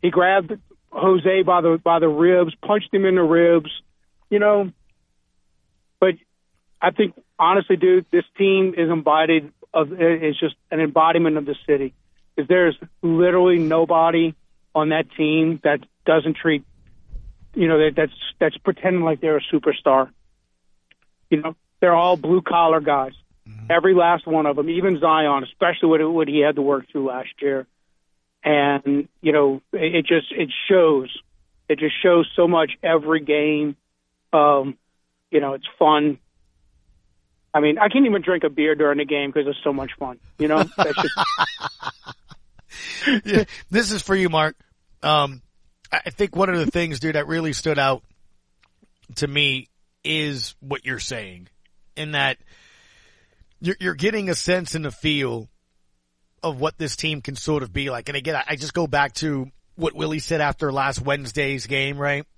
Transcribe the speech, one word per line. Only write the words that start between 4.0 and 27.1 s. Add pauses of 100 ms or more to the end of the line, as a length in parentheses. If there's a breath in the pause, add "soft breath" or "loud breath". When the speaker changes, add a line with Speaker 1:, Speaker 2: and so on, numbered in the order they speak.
Speaker 1:
you
know. (1300)
But (680)
I
think, (220)
honestly,
dude,
this (140)
team
is
embodied (220)
of, (100)
is
just (160)
an
embodiment
of
the (100)
city. (440)
'Cause
there's (240)
literally
nobody (420)
on
that
team
that (260)
doesn't
treat, (920)
you
know,
that,
that's, (260)
that's
pretending
like
they're
a (100)
superstar. (1200)
You
know, (240)
they're
all
blue
collar
guys. (360)
Mm-hmm.
Every
last
one
of
them,
even
Zion,
especially
what,
what
he
had
to
work
through
last (120)